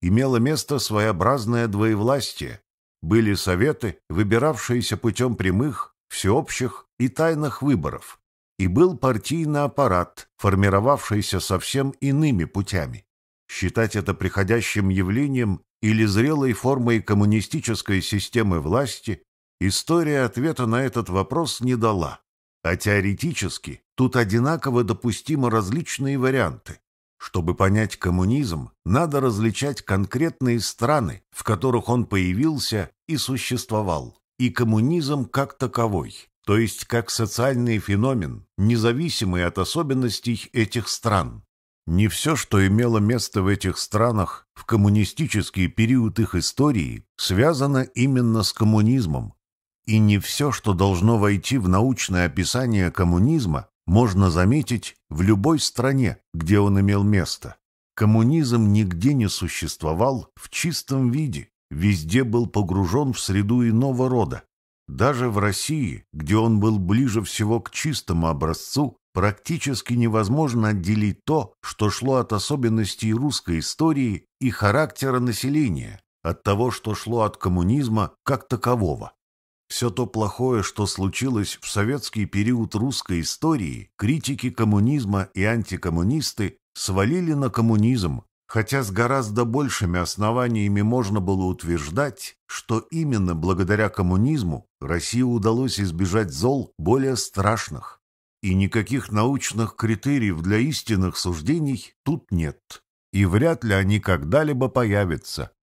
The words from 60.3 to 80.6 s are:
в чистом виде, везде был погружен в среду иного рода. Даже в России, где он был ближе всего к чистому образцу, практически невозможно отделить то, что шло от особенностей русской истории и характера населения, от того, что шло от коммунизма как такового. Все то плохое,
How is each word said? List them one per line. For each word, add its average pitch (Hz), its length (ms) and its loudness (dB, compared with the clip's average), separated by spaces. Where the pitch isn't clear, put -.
в - 140 -20
чистом 135 600 -2
виде, 123 380 -4
везде 85 520 2
был 120 240 0
погружен 98 640 0
в - 80 -8
среду 104 480 2
иного 127 400 2
рода. 107 360 -2
Даже 120 420 0
в 101 80 -2
России, 101 720 -2
где 76 240 -2
он 110 240 4
был 107 180 2
ближе 107 440 2
всего 107 380 -2
к - 100 -12
чистому 87 580 -2
образцу, 80 720 -2
практически 120 840 -2
невозможно 117 720 2
отделить 104 560 0
то, 147 380 -2
что - 280 -2
шло 135 260 -2
от 120 160 -2
особенностей 110 800 0
русской 113 460 -2
истории 135 640 -2
и 131 100 0
характера 127 680 0
населения, 117 840 -2
от 82 200 -4
того, 104 280 2
что 107 240 -6
шло 113 280 -2
от 104 140 -2
коммунизма 104 760 0
как - 240 -4
такового. 107 640 -2
Все - 200 -2
то 117 180 -2
плохое, 113 560 0